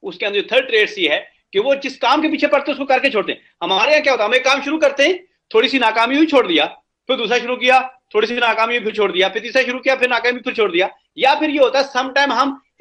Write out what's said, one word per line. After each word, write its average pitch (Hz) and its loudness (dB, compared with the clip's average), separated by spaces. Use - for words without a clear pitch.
उसके 196 -8
अंदर 202 -2
जो - -8
थर्ड 262 0
ट्रेड्स 214 0
ये 170 0
है 180 -4
कि 190 0
वो 269 2
जिस 269 -10
काम 269 0
के 311 -2
पीछे 294 -2
पड़ते 285 0
हैं - -2
उसको 269 -6
करके 269 0
छोड़ते 185 -2
हैं। - -10
हमारे 190 0
यहाँ 302 2
क्या 277 2
होता 220 0
है, 214 0
हम 247 0
एक 254 0
काम 269 2
शुरू 294 -4
करते 277 2
हैं, 359 0
थोड़ी 240 2
सी 262 0
नाकामी 233 0
हुई, 311 4
छोड़ 269 2
दिया, 156 2
फिर 262 0
दूसरा 240 0
शुरू 247 -4
किया, 254 0
थोड़ी 214 2
सी 240 -6
नाकामी 233 0
हुई, 220 -4
फिर 214 -4
छोड़ 202 0
दिया, 185 0
फिर 214 -6
तीसरा 240 0
शुरू 247 -4
किया, 262 2
फिर 247 -2
नाकामी, 247 -2
फिर 240 -8
छोड़ 208 0
दिया। 180 -2
या 262 4
फिर 302 -2
ये 285 -2
होता 262 4
है, 269 0
sometime 269 -2
हम 262 -2